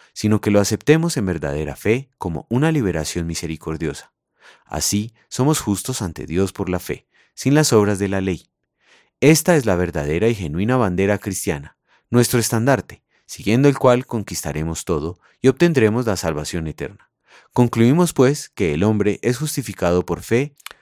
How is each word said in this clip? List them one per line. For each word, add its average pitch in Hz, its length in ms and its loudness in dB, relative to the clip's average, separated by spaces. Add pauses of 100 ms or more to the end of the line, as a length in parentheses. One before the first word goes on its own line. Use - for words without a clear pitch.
(140)
sino 107 280 0
que 104 100 0
lo 101 80 6
aceptemos 156 580 2
en 107 80 0
verdadera 73 500 -4
fe 123 420 -2
como 82 320 -8
una 147 220 0
liberación 87 540 -2
misericordiosa. 80 880 -8 (520)
Así, 104 480 -4 (160)
somos 143 300 0
justos 104 420 -4
ante 85 240 -8
Dios 90 260 -2
por 90 180 -6
la 90 100 -2
fe, - 280 -10 (260)
sin 135 220 -2
las 151 160 2
obras 104 260 4
de 98 100 -4
la 95 140 -2
ley. 95 280 -4 (720)
Esta 160 340 4
es 131 100 0
la 98 100 2
verdadera 85 520 0
y 117 80 0
genuina 95 420 -2
bandera 98 400 2
cristiana, 82 600 -6 (320)
nuestro 120 300 4
estandarte, 117 640 0 (220)
siguiendo 123 420 2
el 139 100 4
cual 127 280 4
conquistaremos 80 800 -6
todo 80 340 -4 (220)
y 123 60 2
obtendremos 127 580 2
la 98 120 -2
salvación 80 500 -4
eterna. - 440 -12 (400)
Concluimos, 123 600 4
pues, 139 360 2
que 80 260 -2
el 85 80 0
hombre 104 400 2
es 120 140 0
justificado 95 680 -2
por 78 160 -6
fe, 131 340 -2 (260)